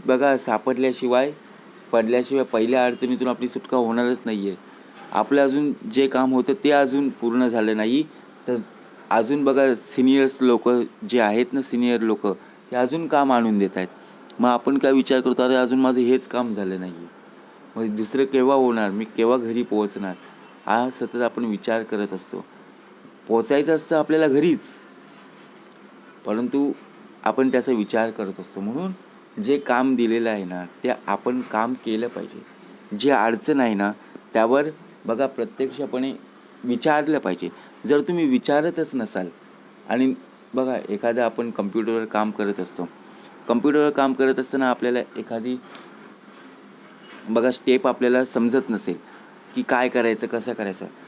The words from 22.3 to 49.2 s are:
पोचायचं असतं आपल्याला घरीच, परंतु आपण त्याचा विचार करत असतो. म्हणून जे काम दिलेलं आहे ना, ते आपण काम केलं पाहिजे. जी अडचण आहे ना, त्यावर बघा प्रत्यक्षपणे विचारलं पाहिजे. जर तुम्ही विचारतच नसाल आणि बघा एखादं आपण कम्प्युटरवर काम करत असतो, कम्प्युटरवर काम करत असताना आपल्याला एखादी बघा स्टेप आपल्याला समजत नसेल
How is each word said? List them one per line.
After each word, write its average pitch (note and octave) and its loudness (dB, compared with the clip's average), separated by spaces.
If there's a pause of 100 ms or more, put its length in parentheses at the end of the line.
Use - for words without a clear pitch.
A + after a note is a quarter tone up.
पोचायचं C#3 2
असतं D#3 0
आपल्याला D#3 2
घरीच, C#3+ 2 (1700)
परंतु B2 0 (520)
आपण C3 2
त्याचा B2+ 0
विचार A2 0
करत G2 -8
असतो. F#2+ -12
म्हणून C#3+ -6 (500)
जे C3+ 2
काम C3 0
दिलेलं A#2 0
आहे G#2 -4
ना, F2+ -8 (180)
ते B2 -2 (180)
आपण B2 -2
काम A2+ -2
केलं A#2 -4
पाहिजे. - -12 (520)
जी B2+ 2
अडचण A#2 2
आहे A#2 2
ना, G2+ 0 (420)
त्यावर B2 4 (400)
बघा A#2 -2
प्रत्यक्षपणे C3 -6 (500)
विचारलं D3 0
पाहिजे. F2 -4 (380)
जर D3 4
तुम्ही E3+ -2
विचारतच D3 0
नसाल G#2+ -6 (640)
आणि B2+ 2 (400)
बघा B2+ -2 (120)
एखादं A#2 -2
आपण A#2 -2
कम्प्युटरवर A2 -2
काम G#2+ -2
करत G2+ -4
असतो, F2 -8 (580)
कम्प्युटरवर C#3+ 2
काम C#3 2
करत C3 2
असताना C3 -2
आपल्याला B2 -2
एखादी A#2 -8 (1700)
बघा A#2 2
स्टेप B2+ 2
आपल्याला B2 2
समजत B2+ 0
नसेल G2 -4 (600)